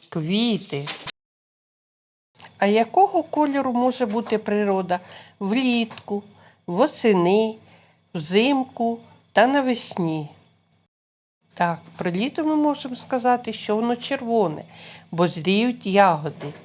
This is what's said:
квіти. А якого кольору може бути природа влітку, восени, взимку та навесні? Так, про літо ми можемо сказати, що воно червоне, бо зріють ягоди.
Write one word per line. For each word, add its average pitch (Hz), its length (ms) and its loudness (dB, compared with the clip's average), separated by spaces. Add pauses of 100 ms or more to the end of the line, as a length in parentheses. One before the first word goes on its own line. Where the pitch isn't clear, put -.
квіти. 180 760 -2 (1700)
А 202 80 0
якого 233 580 4
кольору 277 500 -2
може 247 320 0
бути 214 320 -2
природа 196 640 0 (400)
влітку, 220 840 -2 (440)
восени, 214 880 2 (580)
взимку 233 840 0 (340)
та 220 140 6
навесні? 226 840 -2 (1200)
Так, 170 260 -2 (180)
про 175 140 -4
літо 262 320 -2
ми 311 120 0
можемо 285 400 -2
сказати, 240 580 -2
що 214 220 -4
воно 240 200 0
червоне, 233 680 -2 (480)
бо 170 160 2
зріють 208 580 0
ягоди. 165 680 2 (120)